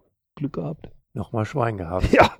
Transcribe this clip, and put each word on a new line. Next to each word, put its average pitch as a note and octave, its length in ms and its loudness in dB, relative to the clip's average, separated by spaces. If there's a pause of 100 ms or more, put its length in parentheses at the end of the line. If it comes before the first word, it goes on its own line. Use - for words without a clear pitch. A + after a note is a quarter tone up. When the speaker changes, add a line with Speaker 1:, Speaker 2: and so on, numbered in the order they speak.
(340)
Speaker 1:
Glück C#3 200 -6
gehabt. D#3+ 360 -8 (240)
Speaker 2:
Nochmal G#2+ 320 -4
Schwein A#2 320 -2
gehabt. F2+ 340 0
Speaker 1:
Ja. - 280 6